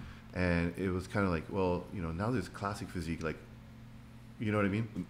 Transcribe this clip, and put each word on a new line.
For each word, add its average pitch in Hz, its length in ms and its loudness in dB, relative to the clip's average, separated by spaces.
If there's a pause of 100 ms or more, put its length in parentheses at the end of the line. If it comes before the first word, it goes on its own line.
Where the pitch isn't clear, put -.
(340)
and 87 440 4
it 92 120 2
was 90 180 0
kinda 101 220 4
like, 80 200 2
well, 90 440 2
you 98 80 -2
know, 82 100 0
now 98 180 0
there's 117 200 0
classic 98 400 -4
physique, 82 340 -2
like, 78 140 0 (1000)
you 107 120 2
know 107 60 4
what 101 80 6
I 98 40 6
mean? 110 400 0